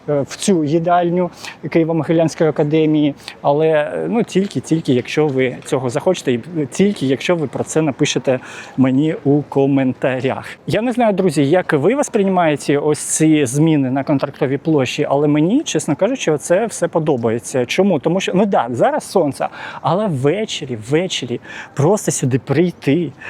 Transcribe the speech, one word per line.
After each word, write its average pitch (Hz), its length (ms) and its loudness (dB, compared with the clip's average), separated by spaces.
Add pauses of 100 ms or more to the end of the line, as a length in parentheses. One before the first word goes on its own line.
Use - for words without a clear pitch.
е, 143 120 0
в - 140 -8
цю 170 280 0
їдальню 175 640 0 (340)
Києво-Могилянської 165 840 0
академії, 151 640 2 (260)
але, 151 260 2
е, 156 420 0
ну, 214 140 0
тільки, 190 360 -2
тільки 160 340 0
якщо 151 340 0
ви 131 380 -2
цього 131 240 -2
захочете 143 440 -2
і 117 80 -2 (300)
тільки 202 340 0
якщо 135 300 0
ви 151 120 -2
про - 160 -6
це - 180 0
напишете 139 580 0 (380)
мені 131 460 2
у 147 180 4
коментарях. 131 1040 0 (220)
Я 180 140 0
не 254 100 -2
знаю, 226 220 2
друзі, 156 360 2
як 180 240 2
ви 160 220 2
восприймаєте 180 800 0
ось 147 220 0
ці 156 460 2
зміни 143 460 2
на 135 120 -2
Контрактовій 139 540 -2
площі, 143 520 0
але 143 180 2
мені, 165 360 2
чесно 156 320 -2
кажучи, 214 360 0
оце 175 340 0
все 175 220 -4
подобається. 123 800 0
Чому? 180 340 2
Тому 170 200 0
що, 202 160 -4
ну 208 100 4
да, 180 260 0
зараз 220 400 0
сонце, 147 360 0 (340)
але 185 260 0
ввечері, 143 680 -2 (120)
ввечері 147 500 -2 (340)
просто 170 380 2
сюди 131 280 0
прийти, 151 720 0 (180)